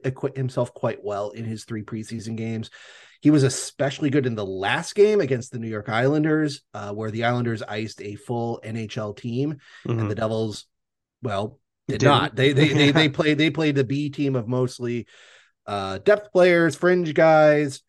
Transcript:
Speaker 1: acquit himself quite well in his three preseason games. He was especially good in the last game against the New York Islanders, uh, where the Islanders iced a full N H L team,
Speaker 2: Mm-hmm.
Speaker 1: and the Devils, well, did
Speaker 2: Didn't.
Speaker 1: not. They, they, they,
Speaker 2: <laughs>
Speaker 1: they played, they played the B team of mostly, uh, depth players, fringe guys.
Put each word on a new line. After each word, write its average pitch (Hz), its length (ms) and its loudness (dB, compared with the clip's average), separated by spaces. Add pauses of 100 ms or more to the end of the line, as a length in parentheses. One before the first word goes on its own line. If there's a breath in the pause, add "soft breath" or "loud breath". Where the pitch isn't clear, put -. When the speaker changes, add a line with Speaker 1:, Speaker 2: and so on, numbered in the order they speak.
Speaker 1:
acquit 135 320 -6
himself 127 360 -4
quite - 300 -6
well 101 280 -6
in 113 140 -12
his 110 200 -10
three 110 180 -10
preseason 110 540 -10
games. 113 340 -8 (500 loud breath)
He 151 120 6
was 147 100 6
especially 135 680 -2
good 127 160 0
in 117 100 -4
the 104 100 -6
last 98 480 -4
game 208 260 4
against 131 300 -2
the 123 80 -10
New 113 80 -10
York 107 220 -8
Islanders, 151 760 0 (120)
uh, 104 180 -12
where 110 180 -6
the 113 140 -4
Islanders 117 380 0
iced 107 380 -10
a 101 140 -12
full 117 480 -6
N 110 140 -10
H 110 200 -10
L 107 160 -8
team, 135 440 -6 (280 loud breath)
Speaker 2:
Mm-hmm. 117 140 -4
Speaker 1:
and 110 100 -2
the 104 60 -6
Devils, 110 520 -4 (560)
well, 104 360 -6 (300)
did 117 120 -4
Speaker 2:
Didn't. 143 120 6
Speaker 1:
not. 101 240 2
They, 135 160 4
they, 151 160 4
they, 147 220 4
Speaker 2:
<laughs> - 20 4
Speaker 1:
they 156 160 4
played, 151 300 2
they 156 120 2
played 151 240 0
the 143 80 2
B 139 280 -4
team 139 260 -2
of 113 100 -4
mostly, 123 640 -4 (580 soft breath)
uh, 95 320 -6
depth 208 340 2
players, 170 440 4
fringe 175 380 0
guys. 151 760 4